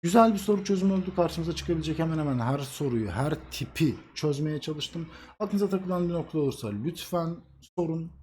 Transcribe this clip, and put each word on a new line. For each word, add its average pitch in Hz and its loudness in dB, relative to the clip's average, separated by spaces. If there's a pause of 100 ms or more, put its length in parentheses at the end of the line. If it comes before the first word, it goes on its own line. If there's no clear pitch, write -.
Güzel 220 6
bir 196 -2
soru 202 2
çözümü 190 2
oldu. 185 0
Karşımıza 165 0
çıkabilecek 156 -4
hemen 160 0
hemen 143 -2
her 127 4
soruyu, 120 0
her 143 0
tipi - 0 (180)
çözmeye 151 -2
çalıştım. 156 -8 (320)
Aklınıza 202 0
takılan 180 0
bir 175 -2
nokta 160 -2
olursa 131 0
lütfen 165 -4 (420)
sorun. 165 -4 (120)